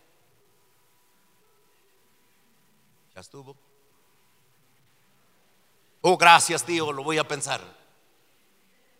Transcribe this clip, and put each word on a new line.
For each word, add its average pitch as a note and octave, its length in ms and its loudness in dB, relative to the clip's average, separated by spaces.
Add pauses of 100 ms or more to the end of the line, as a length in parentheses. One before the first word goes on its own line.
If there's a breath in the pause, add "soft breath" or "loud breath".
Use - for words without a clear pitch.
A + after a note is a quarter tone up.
(3250)
Ya F#2 60 -20
estuvo. C#3 360 -20 (2500)
"Oh, F3 160 2
gracias, E3 480 4
tío, E3 280 -6
lo C#3 100 -10
voy D#3 160 -4
a D3+ 80 -2
pensar". C#3 340 -8 (1400)